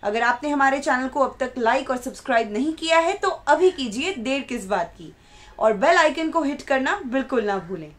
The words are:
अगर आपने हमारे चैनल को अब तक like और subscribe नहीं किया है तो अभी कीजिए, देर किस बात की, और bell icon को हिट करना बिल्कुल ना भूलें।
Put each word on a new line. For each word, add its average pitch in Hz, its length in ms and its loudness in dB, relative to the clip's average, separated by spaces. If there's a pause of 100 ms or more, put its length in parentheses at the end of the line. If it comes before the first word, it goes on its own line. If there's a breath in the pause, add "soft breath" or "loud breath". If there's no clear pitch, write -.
अगर 208 200 0
आपने 269 260 0
हमारे 277 300 2
चैनल 262 280 -2
को 262 120 -4
अब 269 200 0
तक 247 180 -4
like 254 320 0
और 247 80 -2
subscribe 226 560 -2
नहीं 285 200 -2
किया 320 260 2
है 339 160 2
तो 403 140 -2
अभी 330 420 4
कीजिए, 269 420 -4
देर 262 280 -2
किस 220 260 -8
बात 180 300 -2
की, 160 160 -18 (460 loud breath)
और 220 160 4
bell 311 220 4
icon 320 320 2
को 320 140 0
हिट 285 200 -4
करना 277 420 0
बिल्कुल 254 380 -2
ना 202 160 -2
भूलें। 165 400 -10